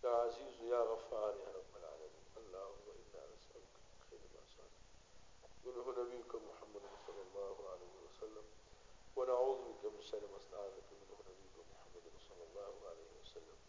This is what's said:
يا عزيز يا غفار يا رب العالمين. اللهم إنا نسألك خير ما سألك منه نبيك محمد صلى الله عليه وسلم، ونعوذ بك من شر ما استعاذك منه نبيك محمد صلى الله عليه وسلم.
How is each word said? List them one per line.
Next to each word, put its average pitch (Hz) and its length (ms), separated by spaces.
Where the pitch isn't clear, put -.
يا 123 60
عزيز 117 520
يا 120 180
غفار 110 560
يا 95 220
رب - 180
العالمين. 78 480
اللهم 98 540
إنا 90 320
نسألك - 380
خير - 100
ما - 80
سألك - 220
منه 123 380
نبيك 120 320
محمد 107 480
صلى 98 160
الله 98 480
عليه 90 240
وسلم، 110 380
ونعوذ 127 420
بك 107 160
من - 180
شر 104 280
ما 98 60
استعاذك 98 520
منه 85 180
نبيك - 280
محمد - 320
صلى 87 220
الله 98 380
عليه 82 220
وسلم. - 380